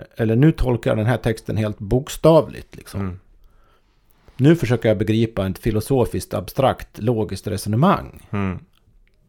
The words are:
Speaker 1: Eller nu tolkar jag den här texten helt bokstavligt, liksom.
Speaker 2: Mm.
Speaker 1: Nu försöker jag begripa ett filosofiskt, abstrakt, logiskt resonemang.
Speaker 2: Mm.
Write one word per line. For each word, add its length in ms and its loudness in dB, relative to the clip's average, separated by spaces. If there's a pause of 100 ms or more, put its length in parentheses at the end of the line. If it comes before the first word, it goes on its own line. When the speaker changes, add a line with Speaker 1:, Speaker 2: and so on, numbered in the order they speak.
(180)
Speaker 1:
Eller 180 0
nu 160 6
tolkar 400 0
jag 60 0
den 80 -2
här 120 2
texten 400 -4
helt 220 -4
bokstavligt, 960 0
liksom. 260 -10
Speaker 2:
Mm. 180 -8 (1200)
Speaker 1:
Nu 180 6
försöker 340 0
jag 80 2
begripa 500 0
ett 120 -6
filosofiskt, 760 -2
abstrakt, 680 -2
logiskt 460 -2
resonemang. 840 0
Speaker 2:
Mm. 280 -4 (680)